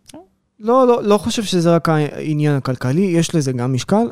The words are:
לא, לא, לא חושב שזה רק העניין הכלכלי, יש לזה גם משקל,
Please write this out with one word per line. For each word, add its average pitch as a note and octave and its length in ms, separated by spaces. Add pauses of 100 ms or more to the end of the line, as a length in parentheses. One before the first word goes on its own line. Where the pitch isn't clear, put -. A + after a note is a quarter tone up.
(600)
לא, B3 260
לא, A#3+ 160
לא G#3 160
חושב A#3 240
שזה E3+ 320
רק E3+ 140
העניין D3+ 680
הכלכלי, C3 460
יש E3+ 320
לזה C#3 180
גם B2+ 220
משקל, G3+ 360